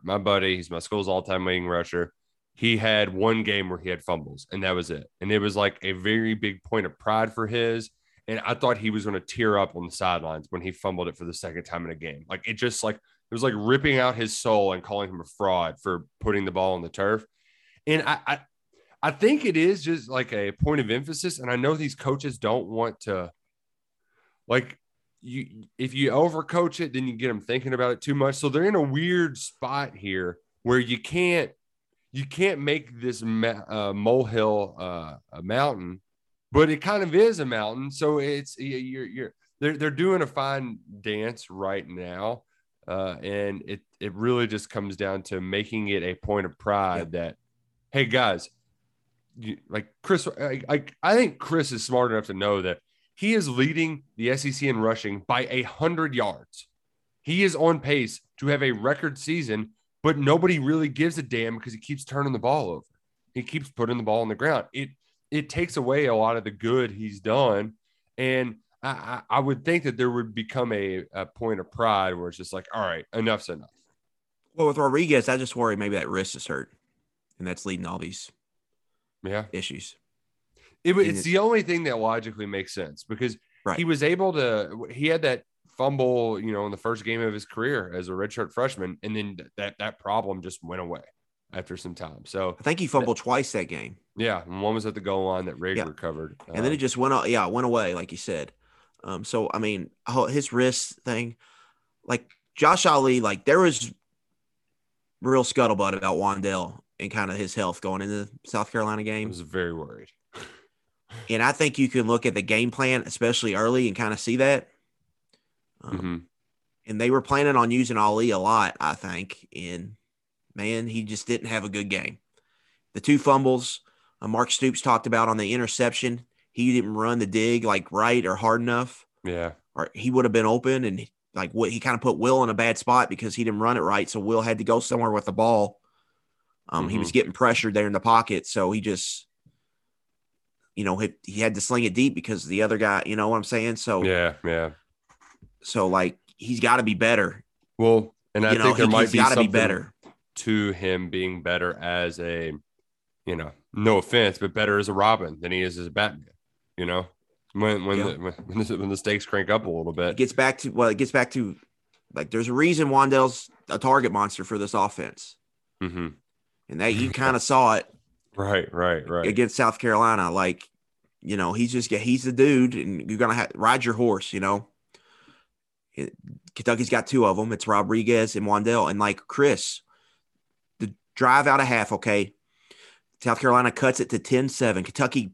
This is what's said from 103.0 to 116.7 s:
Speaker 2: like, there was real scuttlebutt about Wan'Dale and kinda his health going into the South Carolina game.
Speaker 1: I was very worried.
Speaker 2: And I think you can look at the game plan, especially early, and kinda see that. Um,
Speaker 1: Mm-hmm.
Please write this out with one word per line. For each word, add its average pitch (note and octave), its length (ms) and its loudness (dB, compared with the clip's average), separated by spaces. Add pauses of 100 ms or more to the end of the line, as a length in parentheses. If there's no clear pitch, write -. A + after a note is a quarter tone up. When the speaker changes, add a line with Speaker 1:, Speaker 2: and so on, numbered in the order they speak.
Speaker 2:
like, G2+ 240 -2
there D#3+ 160 6
was B2 320 2 (1300)
real C3 240 4
scuttlebutt G#2 500 2
about F#2+ 220 -2
Wan'Dale F#2+ 640 -2 (180)
and F#2+ 120 -8
kinda G2 240 -4
his G2 200 -6
health F#2 280 -2
going F#2+ 180 -4
into G2+ 240 -6
the G#2 60 -16 (160)
South G#2+ 260 -4
Carolina G#2+ 300 -2
game. G#2+ 260 -6
Speaker 1:
I - 0 -
was F2+ 120 -12
very E2+ 340 -6
worried. C#2 340 -14 (1200)
Speaker 2:
And A2+ 140 0
I C3 100 4
think D3+ 260 0
you C3 100 4
can B2 180 0
look A#2 200 2
at G#2 80 0
the G2+ 80 -2
game A2 280 0
plan, B2+ 360 0
especially A#2 480 0
early, A#2+ 340 2
and F#2+ 80 -6
kinda G#2+ 200 -2
see A#2 200 -2
that. C3+ 320 2 (1160)
Um, - 140 -8
Speaker 1:
Mm-hmm. F2+ 200 -6 (680)